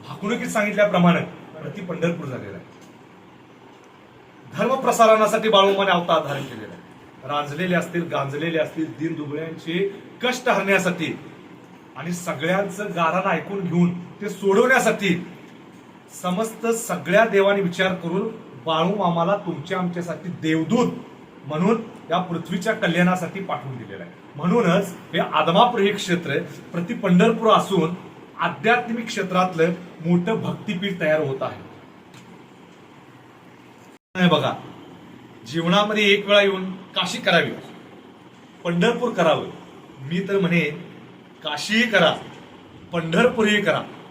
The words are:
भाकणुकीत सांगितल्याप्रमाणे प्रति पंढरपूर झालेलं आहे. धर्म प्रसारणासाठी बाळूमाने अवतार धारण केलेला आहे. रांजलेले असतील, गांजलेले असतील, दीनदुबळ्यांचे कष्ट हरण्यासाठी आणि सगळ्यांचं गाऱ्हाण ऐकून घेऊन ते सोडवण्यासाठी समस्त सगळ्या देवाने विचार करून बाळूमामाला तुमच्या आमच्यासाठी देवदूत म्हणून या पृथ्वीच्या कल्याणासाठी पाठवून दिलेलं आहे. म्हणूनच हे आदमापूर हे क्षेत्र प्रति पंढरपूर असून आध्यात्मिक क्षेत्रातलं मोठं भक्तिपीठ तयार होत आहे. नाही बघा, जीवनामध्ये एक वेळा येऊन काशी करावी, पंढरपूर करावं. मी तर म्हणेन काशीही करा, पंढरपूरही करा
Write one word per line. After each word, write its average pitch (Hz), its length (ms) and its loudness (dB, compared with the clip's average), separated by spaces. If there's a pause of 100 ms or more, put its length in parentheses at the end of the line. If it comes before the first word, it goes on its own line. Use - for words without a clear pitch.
भाकणुकीत 233 380 -4
सांगितल्याप्रमाणे 185 720 2 (400)
प्रति - 200 -12
पंढरपूर 170 460 -4
झालेलं 101 300 -12
आहे. 87 80 -16 (1900)
धर्म 220 220 0
प्रसारणासाठी 220 760 4
बाळूमाने 196 420 6
अवतार 170 360 2
धारण 139 160 -6
केलेला 107 320 -12
आहे. - 80 -20 (460)
रांजलेले 147 480 -2
असतील, 165 320 -2
गांजलेले 147 500 -2
असतील, 156 280 -2 (120)
दीनदुबळ्यांचे 160 1040 -6 (200)
कष्ट 247 260 -2
हरण्यासाठी 180 720 0 (760)
आणि 160 160 -8
सगळ्यांचं 175 720 -4 (120)
गाऱ्हाण 175 340 0
ऐकून 190 300 -4
घेऊन 175 380 2
ते - 300 -10
सोडवण्यासाठी 208 1000 2 (960)
समस्त 220 440 -4
सगळ्या 214 580 2
देवाने 196 360 4
विचार 185 340 0
करून 185 340 -4 (380)
बाळूमामाला 170 680 2
तुमच्या 175 420 -6
आमच्यासाठी 170 500 -6
देवदूत 160 640 0 (540)
म्हणून 185 360 0 (280)
या 175 80 2
पृथ्वीच्या 175 540 -4
कल्याणासाठी 180 680 0
पाठवून 135 360 -8
दिलेलं 98 260 -14
आहे. - 100 -16 (220)
म्हणूनच 180 600 2 (180)
हे 170 60 -2
आदमापूर 202 640 4
हे 202 120 4
क्षेत्र - 500 -2
प्रति - 520 -8
पंढरपूर 220 560 4
असून 175 440 2 (460)
आध्यात्मिक 226 680 0
क्षेत्रातलं 180 640 0 (360)
मोठं 175 340 2
भक्तिपीठ 175 600 -6
तयार 156 200 2
होत 135 200 -4
आहे. 127 200 -6 (2500)
नाही 180 140 4
बघा, 135 240 4 (960)
जीवनामध्ये 202 580 2
एक 202 240 2
वेळा 202 140 8
येऊन 190 300 0
काशी - 460 -6
करावी, 160 320 2 (1120)
पंढरपूर 214 460 2
करावं. 156 360 2 (540)
मी 175 280 -4
तर 196 100 2
म्हणेन 170 400 0 (680)
काशीही 196 380 -2
करा, 190 320 4 (760)
पंढरपूरही 208 720 2
करा 143 180 0 (300)